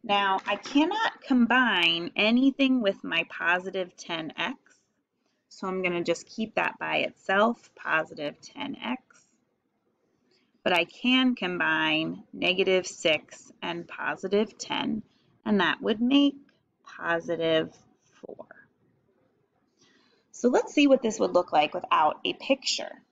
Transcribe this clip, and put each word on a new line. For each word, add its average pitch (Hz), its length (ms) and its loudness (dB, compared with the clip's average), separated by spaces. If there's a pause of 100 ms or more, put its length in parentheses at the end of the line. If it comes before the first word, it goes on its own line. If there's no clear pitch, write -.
Now, 202 440 0
I 208 80 -2
cannot 370 640 0
combine 226 920 2
anything 262 680 4
with 196 220 0
my 165 260 -2
positive 180 680 -2
ten 160 400 -10
X, 247 200 -6 (920)
so - 180 -12
I'm 185 160 -4
gonna 175 220 -4
just - 240 -4
keep 220 260 -8
that - 240 -4
by 156 200 -4
itself, - 760 -2
positive 156 680 -6
ten - 360 -12
X. - 500 -10 (1400)
But 185 120 2
I 170 100 2
can 254 500 0
combine 160 880 -2 (100)
negative 180 540 0
six - 640 -4 (100)
and 170 280 -10
positive 196 680 -4
ten, - 460 -6 (420)
and 214 140 2
that 165 240 0
would 214 180 -2
make 277 360 4 (480)
positive 165 920 -2 (440)
four. - 260 -18 (1800)
So - 200 0
let's 392 220 0
see 294 140 4
what 262 160 6
this 214 160 -2
would 185 140 -2
look 175 200 2
like 151 220 2
without 170 500 2
a - 100 -4
picture. - 760 -4